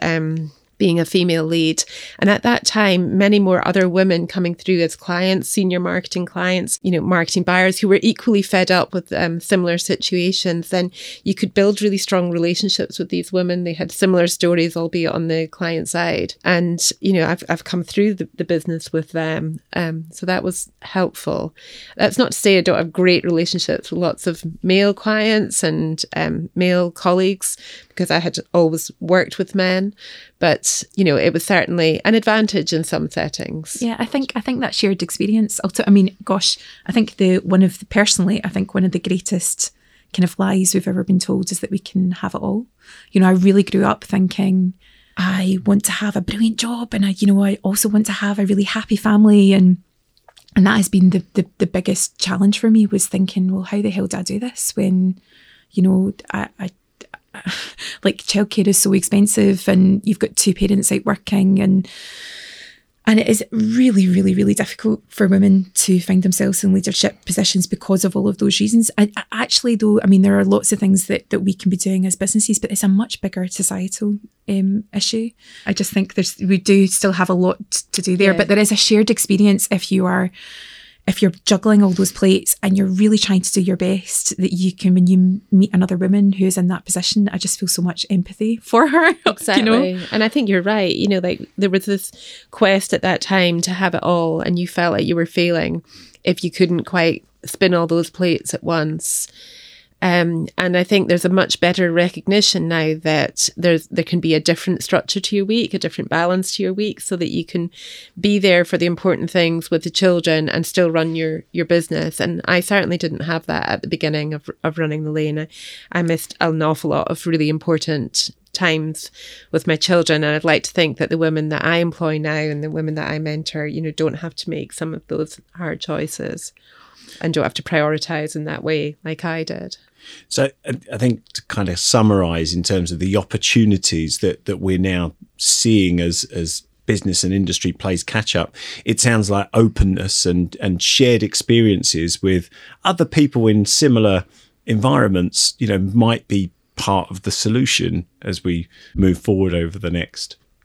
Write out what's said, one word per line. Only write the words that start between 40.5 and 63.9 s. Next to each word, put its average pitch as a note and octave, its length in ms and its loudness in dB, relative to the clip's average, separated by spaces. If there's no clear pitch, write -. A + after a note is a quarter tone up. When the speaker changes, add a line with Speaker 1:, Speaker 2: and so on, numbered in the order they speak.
Speaker 2:
we've F#3+ 140 -2
ever F#3 160 -2
been F#3 160 2
told F#3+ 320 -2
is F3+ 100 -6
that - 100 -8
we F#3+ 80 -4
can F#3 320 -2
have F3+ 240 -6
it - 60 -6
all. G#3 240 -4
You F#3+ 100 2
know, F#3 60 6
I F#3 40 6
really F#3+ 320 4
grew G3 220 0
up - 180 -2
thinking, F#3 720 0
"I F#3 500 0
want G3+ 200 2
to - 80 -2
have G#3 240 -4
a - 40 0
brilliant A3 360 -2
job A#3 360 -6
and G3 120 0
I, G3 120 -2
you G3+ 100 2
know, G3 160 4
I G3 200 0
also G3+ 240 0
want G#3+ 200 2
to G#3 40 -6
have G3+ 260 -2
a G3+ 80 0
really G3+ 180 2
happy G#3 340 -2
family." G#3 560 6
And, F#3 240 6
and F#3+ 80 8
that A3 120 4
has G3 120 2
been F#3 220 6
the, F3+ 120 0
the, F#3 100 2
the F#3 80 2
biggest F#3 500 -4
challenge G3 420 0
for A3+ 100 2
me, A3 160 6
was G3 220 0
thinking, F#3 460 0
well, F#3+ 100 -4
how G3+ 180 -4
the G#3 100 -2
hell F#3+ 160 -4
do G3 100 -6
I F#3 60 -6
do G3+ 160 -4
this - 360 -8
when, F#3 460 0
you F#3 120 0
know, F#3+ 300 2
I, G3+ 180 -6
I, F#3+ 100 -10
<laughs> - 720 -12
like, F#3+ 140 0
childcare G3+ 500 -2
is G3+ 100 2
so G3 160 2
expensive G3+ 720 2
and F#3+ 380 4
you've G#3+ 140 0
got - 160 -2
two - 180 0
parents G3 380 0
out G3+ 120 -2
working, G3 560 0
and, F#3+ 300 2
and A3 120 6
it - 80 2
is G#3+ 240 2
really, A3 560 4